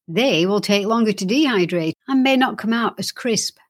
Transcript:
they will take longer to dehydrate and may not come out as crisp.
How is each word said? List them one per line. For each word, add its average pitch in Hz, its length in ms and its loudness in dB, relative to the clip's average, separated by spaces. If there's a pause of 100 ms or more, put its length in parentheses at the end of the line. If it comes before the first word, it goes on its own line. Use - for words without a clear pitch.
they 180 360 2
will 202 140 2
take 202 260 0
longer 220 280 2
to 202 120 -4
dehydrate 180 680 0 (160)
and 269 120 2
may 262 140 4
not 254 220 -2
come 226 160 -2
out 233 260 -2
as - 140 -8
crisp. - 420 -4 (140)